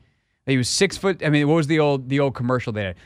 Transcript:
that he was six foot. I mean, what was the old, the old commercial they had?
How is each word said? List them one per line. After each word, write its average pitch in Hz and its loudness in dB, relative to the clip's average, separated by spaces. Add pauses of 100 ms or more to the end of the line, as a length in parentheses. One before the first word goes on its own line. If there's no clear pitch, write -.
(440)
that 135 0
he 131 4
was 123 0
six - 0
foot. 185 -4
I 151 2
mean, 147 2
what 156 4
was 160 2
the 156 2
old, 139 0
the 139 0
old 139 0
commercial 123 -2
they 104 -4
had? 92 -6